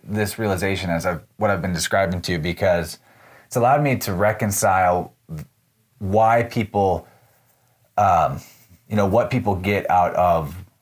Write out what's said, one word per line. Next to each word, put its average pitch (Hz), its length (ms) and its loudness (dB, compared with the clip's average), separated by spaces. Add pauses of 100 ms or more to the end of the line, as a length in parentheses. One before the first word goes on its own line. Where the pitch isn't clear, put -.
this 104 340 -4
realization 95 520 -2
as 82 160 -2
I've, 87 160 -2 (160)
what 104 120 0
I've 95 120 -2
been 92 120 -4
describing 92 480 -2
to 95 100 -4
you, 87 60 -2
because 85 600 -2 (480)
it's - 100 -10
allowed 127 260 4
me 135 160 2
to 104 140 -6
reconcile 92 1040 0 (840)
why 110 460 2
people, 98 640 -2 (880)
um, 80 440 2 (500)
you 107 60 -2
know, 101 100 4
what 113 240 2
people 104 260 0
get 95 340 -2
out 87 240 2
of 85 400 0 (280)